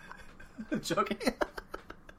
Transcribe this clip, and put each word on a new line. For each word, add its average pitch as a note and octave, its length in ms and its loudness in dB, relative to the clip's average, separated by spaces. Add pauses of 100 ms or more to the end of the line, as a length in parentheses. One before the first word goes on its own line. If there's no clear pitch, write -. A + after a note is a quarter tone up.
<laughs> - 800 -4
Joking. G3+ 360 4 (1000)